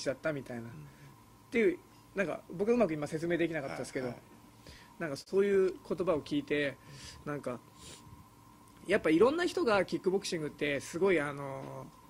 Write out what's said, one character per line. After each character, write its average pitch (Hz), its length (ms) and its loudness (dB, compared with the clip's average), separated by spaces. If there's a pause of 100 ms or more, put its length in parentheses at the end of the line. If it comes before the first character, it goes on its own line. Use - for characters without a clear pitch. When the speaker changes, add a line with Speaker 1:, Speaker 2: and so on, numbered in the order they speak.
Speaker 1:
だ 143 60 0
っ 127 60 -4
た 160 160 -4
み 139 100 -6
た 127 100 -10
い 120 40 -8
な、 117 60 -8
Speaker 2:
う - 20 -10
ん。 - 20 -12
Speaker 1:
っ 117 40 -12 (760)
て - 80 0
い 202 160 6
う、 - 60 -8 (340)
な 190 120 0
ん - 20 -2
か - 140 -4 (120)
僕 202 180 2
う 240 60 6
ま 226 80 6
く 160 80 0
今 151 140 -2
説 165 200 -4
明 175 100 2
で 165 100 2
き 160 80 -4
な 151 60 -2
か 135 60 -6
っ - 40 -6
た 151 60 -6
で 131 80 -6
す - 80 -14
け 135 80 -2
ど、 127 40 -4
Speaker 2:
は 123 60 -2
い、 123 40 -10
は - 40 -16
い。 - 40 -20 (760)
Speaker 1:
な 170 80 -4
ん - 20 -6
か 139 80 -6
そ - 220 0
う 202 60 6
い 196 220 4
う 180 60 0 (140)
言 180 180 -4
葉 180 80 4
を 147 80 2
聞 147 200 -2
い - 20 -12
て、 143 340 0 (480)
な 147 80 -4
ん 143 80 -6
か、 123 180 -6 (1300)
や 196 140 4
っ - 20 0
ぱ 165 80 2
い 160 80 6
ろ 226 140 6
ん 311 40 -2
な 349 120 0
人 349 180 0
が 208 180 4
キ 165 140 -2
ッ - 20 -4
ク 180 120 0
ボ 196 80 2
ク - 80 -6
シ 180 100 -4
ン 160 40 -4
グ 151 60 -4
っ - 40 -6
て 147 280 -2
す 165 200 -8
ご 190 120 4
い、 165 80 4
あ 143 140 -2
の、 135 540 -10 (220)